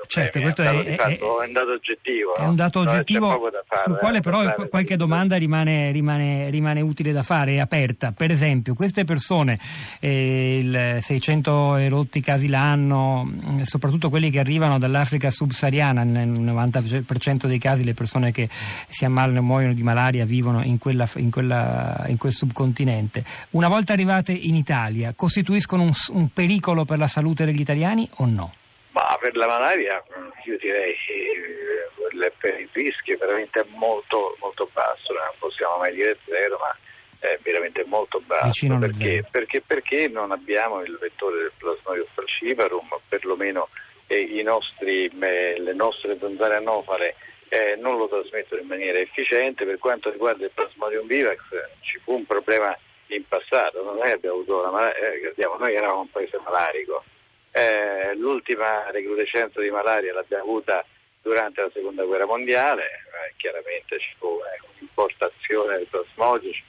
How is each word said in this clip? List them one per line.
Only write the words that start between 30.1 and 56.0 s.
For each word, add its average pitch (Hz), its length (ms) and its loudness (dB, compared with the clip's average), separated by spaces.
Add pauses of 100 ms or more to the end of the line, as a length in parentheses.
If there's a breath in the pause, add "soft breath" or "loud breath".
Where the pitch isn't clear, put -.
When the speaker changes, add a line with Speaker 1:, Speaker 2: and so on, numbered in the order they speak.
Speaker 2:
mm, 90 100 -14 (160)
io 110 140 -4
direi 98 340 0 (140)
che, 101 1200 -6
eh, - 120 0
per 92 240 -4
il 92 120 -14
rischio 131 420 -4
è 87 40 -2
veramente 104 460 -2 (120)
molto, 110 640 -2
molto 98 320 -6
basso, - 400 -4
non 85 100 -4 (160)
possiamo 87 400 -4
mai 90 160 -2
dire 104 300 0
zero, 98 340 -2
ma 147 180 -6 (440 loud breath)
è 90 220 -2
veramente 87 440 -2
molto 98 400 -2
basso. 82 200 0
Speaker 1:
Vicino 127 280 0
allo 120 120 2
Speaker 2:
Perché? 107 180 -4
Speaker 1:
zero. 95 260 -2
Speaker 2:
Perché, 123 300 -2
perché - 480 -2
non 107 240 -4
abbiamo 101 500 -2
il 87 180 -10
vettore 87 380 -4
del 82 180 -4
Plasmodium 87 560 -6
falciparum, 98 760 -2 (200)
perlomeno, 92 600 -4 (400 loud breath)
eh, 101 100 0
i 107 240 -2
nostri, 98 640 -2
eh, 90 540 -2
le 90 140 -4
nostre 104 440 -2
zanzare 101 380 0
anofale, 98 580 -2 (360 loud breath)
eh, 107 260 2
non 123 220 -2
lo 110 100 0
trasmettono 98 520 -4
in 90 60 -12
maniera 92 320 -4
efficiente. 123 640 -2
Per 95 140 -4
quanto 120 320 -2
riguarda 101 340 -2
il 95 80 -6
Plasmodium 107 540 -4
vivax, 120 320 0 (440)
ci - 160 -8
fu - 160 -4
un 113 120 -6
problema 104 500 0 (320)
in 101 180 -8
passato, 95 560 -2
noi 104 280 -2
abbiamo 90 260 -2
avuto 92 240 -2
la 90 100 -2
mala-, 107 240 0
eh, 90 340 -4
abbiamo, 82 280 -4
noi 117 180 -2
eravamo 101 260 0